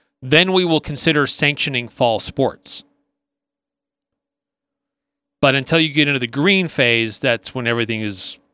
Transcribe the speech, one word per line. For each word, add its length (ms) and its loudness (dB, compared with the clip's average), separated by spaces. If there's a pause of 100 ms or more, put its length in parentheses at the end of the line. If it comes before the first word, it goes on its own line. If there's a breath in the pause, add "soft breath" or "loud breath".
(220)
then 320 4
we 100 4
will 160 2
consider 460 0
sanctioning 600 -2
fall 320 0
sports. 640 -4 (2500)
But 120 4
until 240 0
you 120 0
get 180 2
into 120 -2
the 60 -2
green 420 0
phase, 520 0
that's 340 -2
when 120 -4
everything 340 -2
is, 380 -8 (160)